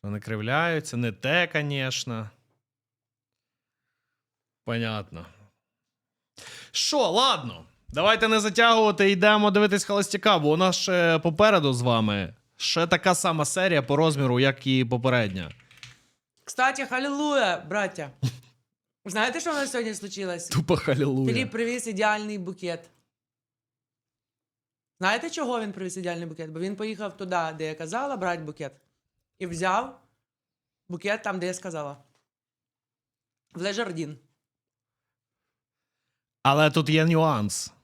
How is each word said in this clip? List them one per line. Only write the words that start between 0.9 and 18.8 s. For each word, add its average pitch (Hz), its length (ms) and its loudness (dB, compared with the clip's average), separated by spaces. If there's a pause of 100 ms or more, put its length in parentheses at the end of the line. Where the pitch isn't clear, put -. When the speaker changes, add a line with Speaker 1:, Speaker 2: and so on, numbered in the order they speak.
Speaker 1:
не 117 160 -2
те, 165 340 0
конечно. 131 840 -4 (2250)
Понятно. 110 600 -4 (1500)
Що, - 260 0 (120)
ладно. 165 540 0 (240)
Давайте 220 400 4
не 220 120 4
затягувати, 214 720 4
йдемо 208 400 6
дивитись 202 340 4
«Холостяка», 202 540 2
бо 147 140 4
у 160 40 4
нас 180 200 2
ще 170 420 2
попереду 165 540 4
з 123 100 -2
вами 107 520 0 (220)
ще - 300 0
така 175 280 2
сама 160 300 0
серія 180 380 2
по 139 140 0
розміру, 139 440 2
як 135 260 2
і 131 180 4
попередня. 117 680 0 (920)
Speaker 2:
Кстати, 262 420 0
халілуя, 277 720 0
браття. 170 520 -6 (960)